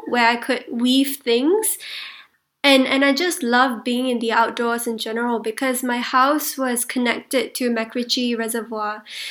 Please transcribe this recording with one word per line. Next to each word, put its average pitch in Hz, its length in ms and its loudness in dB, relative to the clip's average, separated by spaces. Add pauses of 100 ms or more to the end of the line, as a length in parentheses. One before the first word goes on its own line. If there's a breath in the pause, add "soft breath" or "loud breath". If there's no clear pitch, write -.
where 233 220 4
I 240 80 2
could 240 340 -4
weave 262 460 2
things. 294 600 2 (840 loud breath)
And, 269 240 6
and 269 180 2
I 277 80 4
just 330 300 -2
loved 247 400 2
being 247 240 -2
in 240 100 0
the 226 140 -2
outdoors 233 560 0
in 226 100 -4
general 226 400 -2
because 247 460 -4
my 240 160 -2
house 269 580 2
was 247 260 -2
connected - 720 -2
to 247 160 -2
MacRitchie 240 640 -2
Reservoir. 220 680 -6 (280 loud breath)